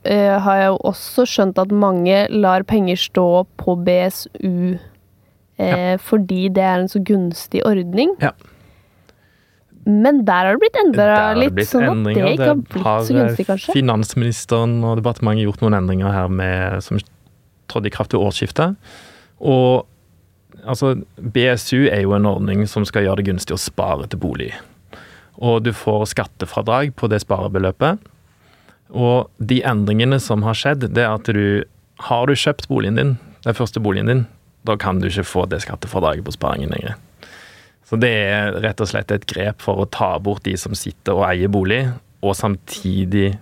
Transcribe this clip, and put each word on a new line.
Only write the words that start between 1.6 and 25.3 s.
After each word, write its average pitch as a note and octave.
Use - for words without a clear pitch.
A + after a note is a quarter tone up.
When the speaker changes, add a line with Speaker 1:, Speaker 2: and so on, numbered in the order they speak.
Speaker 1:
mange G3
lar F#3+
penger F#3
stå -
på F3+
B F3+
S F3+
U, F3+
eh, F3+
Speaker 2:
Ja. F#3
Speaker 1:
fordi F#3+
det F#3+
er F#3
en F#3
så G#3
gunstig F#3
ordning. G#3
Speaker 2:
Ja. -
Speaker 1:
Men A3
der F#3
har G3+
det D4
blitt A4+
endret D#4
Speaker 2:
Der G#3
har G#3+
det A#3
Speaker 1:
litt, C#4
Speaker 2:
blitt G#2+
Speaker 1:
sånn A#3+
at -
Speaker 2:
endringer. G#2+
Speaker 1:
det G2
ikke C3
har -
Speaker 2:
Det C#4
Speaker 1:
blitt -
Speaker 2:
har, A2
Speaker 1:
så -
gunstig, A#3
Speaker 2:
eh, F#3+
Speaker 1:
kanskje. F#3+
Speaker 2:
finansministeren A#2
og A2+
departementet A2
gjort G#2
noen G#2+
endringer F#2+
her F#2+
med, F#2
som G#2
trådte G#2
i G2+
kraft -
ved G#2+
årsskiftet. D3+
Og, B2+
altså, C3
B A#2+
S B2
U C3
er G2+
jo G2
en G2+
ordning G2+
som G#2
skal G2+
gjøre F#2+
det G2
gunstig F2+
å -
spare F2+
til E2+
bolig. C2